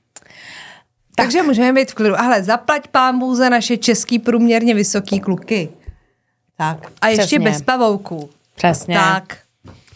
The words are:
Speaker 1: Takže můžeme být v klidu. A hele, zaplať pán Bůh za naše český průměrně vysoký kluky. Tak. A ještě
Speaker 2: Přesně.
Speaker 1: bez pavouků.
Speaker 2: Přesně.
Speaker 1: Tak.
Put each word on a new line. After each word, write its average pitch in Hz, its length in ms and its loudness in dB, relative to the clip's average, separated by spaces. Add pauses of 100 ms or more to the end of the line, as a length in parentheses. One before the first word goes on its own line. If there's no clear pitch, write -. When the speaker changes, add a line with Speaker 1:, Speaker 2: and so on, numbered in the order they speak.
(1160)
Speaker 1:
Takže 262 260 0
můžeme 254 300 2
být 262 180 2
v - 40 -20
klidu. 208 240 0
A 220 40 0
hele, 240 200 2
zaplať 233 460 -2
pán 254 300 2
Bůh 254 180 -2
za 254 120 4
naše 240 280 0
český 233 420 0
průměrně 233 560 2
vysoký 202 460 -2
kluky. 180 480 -4 (880)
Tak. 160 300 -6 (140)
A 220 80 2
ještě 214 180 2
Speaker 2:
Přesně. - 140 0
Speaker 1:
bez 214 220 0
pavouků. 202 680 -2 (240)
Speaker 2:
Přesně. 170 420 -2
Speaker 1:
Tak. 190 420 0 (580)